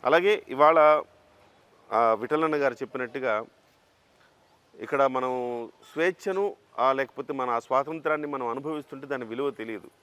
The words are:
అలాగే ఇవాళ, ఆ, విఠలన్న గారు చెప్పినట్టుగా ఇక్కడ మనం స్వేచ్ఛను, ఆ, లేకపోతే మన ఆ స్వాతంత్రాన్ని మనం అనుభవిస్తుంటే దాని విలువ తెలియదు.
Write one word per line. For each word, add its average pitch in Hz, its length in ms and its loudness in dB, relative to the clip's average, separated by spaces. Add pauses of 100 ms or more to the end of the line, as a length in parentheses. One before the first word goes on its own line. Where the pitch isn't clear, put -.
అలాగే 175 440 4
ఇవాళ, 151 540 6 (880)
ఆ, 113 220 4
విఠలన్న 151 420 -2
గారు 139 180 0
చెప్పినట్టుగా 123 680 -4 (1400)
ఇక్కడ 139 220 0
మనం 127 300 0 (600)
స్వేచ్ఛను, 185 640 -4 (220)
ఆ, 131 140 4
లేకపోతే 135 400 -4
మన 131 180 -4
ఆ 117 80 -2
స్వాతంత్రాన్ని 147 680 -2
మనం 135 200 -6
అనుభవిస్తుంటే 139 600 -8
దాని 131 180 -6
విలువ 127 260 -4
తెలియదు. 110 400 -12 (120)